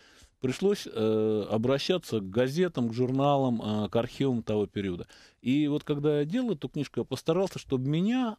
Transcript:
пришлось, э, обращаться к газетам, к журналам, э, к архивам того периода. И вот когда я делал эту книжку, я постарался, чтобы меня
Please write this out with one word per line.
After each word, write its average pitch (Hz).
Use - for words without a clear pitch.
пришлось, 190
э, 110
обращаться 123
к 95
газетам, 131
к 110
журналам, 131
э, 107
к -
архивам 120
того 107
периода. 92
И 143
вот 147
когда 147
я 147
делал 233
эту 139
книжку, -
я 110
постарался, 175
чтобы 131
меня 214